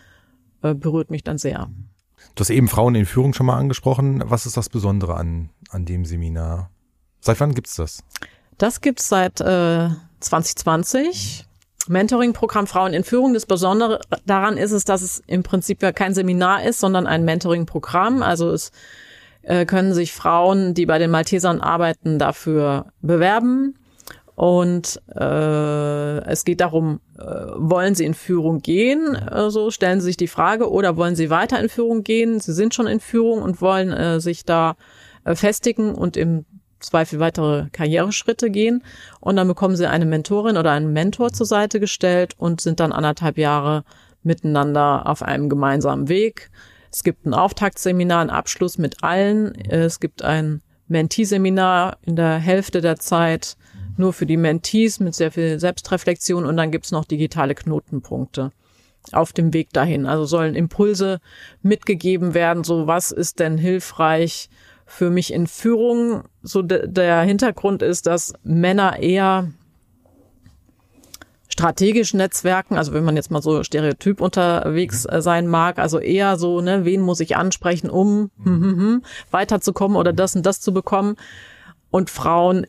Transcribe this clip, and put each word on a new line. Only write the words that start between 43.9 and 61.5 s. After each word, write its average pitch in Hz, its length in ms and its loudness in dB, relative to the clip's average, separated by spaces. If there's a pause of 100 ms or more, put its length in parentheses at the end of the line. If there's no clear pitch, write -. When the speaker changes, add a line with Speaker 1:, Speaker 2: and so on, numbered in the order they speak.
Speaker 1:
miteinander 147 840 2
auf 147 140 -2
einem 143 280 -2
gemeinsamen 139 600 0
Weg. 208 400 -2 (420)
Es - 120 -8
gibt - 220 -2
ein 156 80 -2
Auftaktseminar, 180 880 0
ein 156 80 0
Abschluss - 480 -4
mit 156 260 -4
allen. 202 520 0
Es 165 440 -2
gibt - 240 -8
ein 156 380 -2 (260)
Mentee-Seminar 185 1160 0
in 170 120 -4
der 165 220 2
Hälfte 185 440 0
der 165 160 0
Zeit, 165 600 -2 (400)
nur 185 160 2
für - 120 -4
die 160 120 2
Mentees 170 640 2
mit 180 160 -2
sehr 160 160 0
viel 160 280 -2
Selbstreflexion. 175 880 -2
Und 160 120 0
dann 160 140 0
gibt's 160 200 -6
noch 160 140 -2
digitale 151 500 -2
Knotenpunkte - 960 -6 (600)
auf 160 220 0
dem 165 200 2
Weg 160 200 -4
dahin. 139 320 0
Also 151 200 -2
sollen 160 300 0
Impulse 190 640 0 (420)